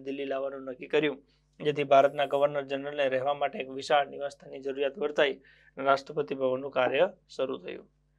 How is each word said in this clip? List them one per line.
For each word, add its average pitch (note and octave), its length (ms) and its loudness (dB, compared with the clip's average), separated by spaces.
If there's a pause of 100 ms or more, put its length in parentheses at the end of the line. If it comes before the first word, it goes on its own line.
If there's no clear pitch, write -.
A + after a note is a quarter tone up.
દિલ્હી C#3 220 -8
લાવવાનું C3+ 380 -6
નક્કી C3 240 -14
કર્યું, D3 300 2 (420)
જેથી D3 240 0
ભારતના C#3 420 6
ગવર્નર C#3+ 400 2
જનરલને C#3 420 -4
રહેવા C3 260 0
માટે C#3+ 240 -4
એક C3 120 -8
વિશાળ C#3 400 2
નિવાસસ્થાનની C#3 500 -12
જરૂરિયાત C3+ 380 -4
વર્તાઈ D3 360 2 (420)
અને C3+ 100 -6
રાષ્ટ્રપતિ C#3+ 480 2
ભવનનું C3+ 380 -2
કાર્ય C3 340 4 (220)
શરૂ C3 300 -6
થયું. - 280 -14 (320)